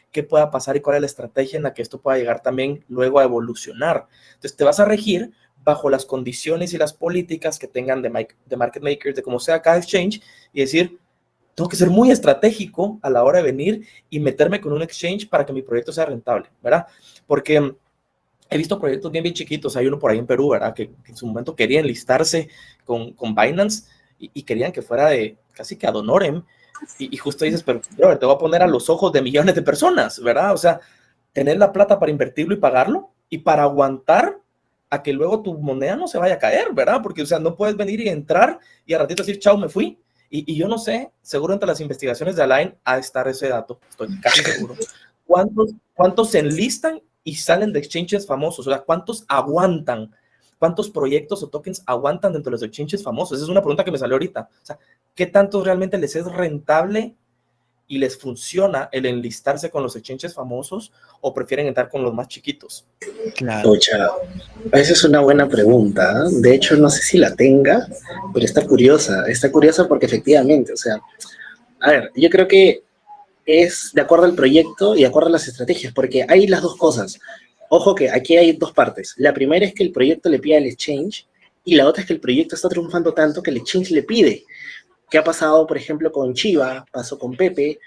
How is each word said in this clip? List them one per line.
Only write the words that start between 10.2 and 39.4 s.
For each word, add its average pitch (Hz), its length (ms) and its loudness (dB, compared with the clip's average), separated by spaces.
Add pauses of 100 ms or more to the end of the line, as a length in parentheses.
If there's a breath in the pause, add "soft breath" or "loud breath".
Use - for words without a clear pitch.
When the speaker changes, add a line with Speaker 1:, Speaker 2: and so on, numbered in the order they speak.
Speaker 1:
y 143 80 -4
decir, 160 380 0 (560)
"Tengo 175 160 -4
que - 60 -8
ser 175 120 4
muy 226 220 6
estratégico 208 880 0
a 143 80 -8
la 123 160 2
hora 156 140 4
de 175 60 0
venir 151 420 -4 (240 loud breath)
y 151 100 -6
meterme 156 400 0
con 147 140 -6
un 151 80 -4
exchange 180 480 -8
para 147 160 0
que 135 80 -10
mi 135 80 -8
proyecto 120 280 -6
sea 156 140 -4
rentable", 117 460 -6 (120)
¿verdad? 156 240 0 (400 soft breath)
Porque, 151 320 0
mm, 139 180 -2 (760)
he 147 80 -2
visto 160 200 -4
proyectos 151 320 -6
bien, 160 120 -6
bien 170 120 -6
chiquitos. - 400 -8
Hay 131 120 -2
uno 143 120 -2
por 143 120 -2
ahí 110 80 -2
en 120 80 -8
Perú, 131 240 0
¿verdad? 110 240 -2
Que, 110 160 -10 (120)
que - 100 -20
en - 40 -20
su 123 100 -14
momento 120 300 -10
querían 135 300 0
listarse 131 640 -2 (360 soft breath)
con, 120 300 -6
con 113 200 -8
Binance 196 500 0 (340 soft breath)
y, - 160 -20
y 139 80 -12
querían 127 280 -4
que 135 120 -10
fuera 131 260 0
de, 113 280 -2 (160)
casi - 240 -16
que - 100 -10
ad 117 100 -2
honorem. 151 460 0 (560 soft breath)
Y, 135 160 -12
y - 20 -10
justo 147 280 -6
dices, 160 180 -2
"Pero, 120 180 -4 (160)
brother, 170 220 4
te 127 80 -2
voy 139 80 6
a 139 40 0
poner 165 240 0
a 185 40 4
los 131 240 0
ojos 170 220 0
de 139 100 2
millones 147 320 2
de 160 80 -2
personas", 147 600 0
¿verdad? 151 300 0
O 180 60 -2
sea, 170 220 2 (520 soft breath)
tener 143 260 0
la 196 140 4
plata 190 260 2
para 151 140 0
invertirlo 151 420 -4
y 214 40 -4
pagarlo 151 520 0 (180)
y 160 100 -8
para 151 240 0
aguantar 143 760 0 (520)
a 143 120 -6
que 143 100 -4
luego 180 300 -2
tu 175 160 -10
moneda 143 380 -4
no 349 100 -8
se - 120 -6
vaya 180 160 0
a 180 40 -4
caer, 370 340 0
¿verdad? 214 300 0
Porque, 175 200 -8
o 147 40 -8
sea, 160 120 -2
no 165 180 -4
puedes 208 200 -2
venir 202 240 -6
y 226 80 -4
entrar 180 500 0 (260 soft breath)
y 156 100 -8
al 156 60 2
ratito 165 220 -4
decir, 202 160 -6
"Chao, 202 180 4